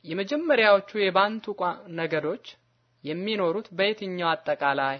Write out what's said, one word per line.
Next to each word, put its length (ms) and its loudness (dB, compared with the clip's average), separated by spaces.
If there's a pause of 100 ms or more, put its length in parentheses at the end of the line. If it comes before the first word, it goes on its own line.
የመጀመሪያዎቹ 920 2
የባንቱ 560 2
ቋ-፣ 120 -4 (300)
ነገዶች 500 -4 (580)
የሚኖሩት 680 -2
በየትኛው 560 -2
አጠቃላይ 720 0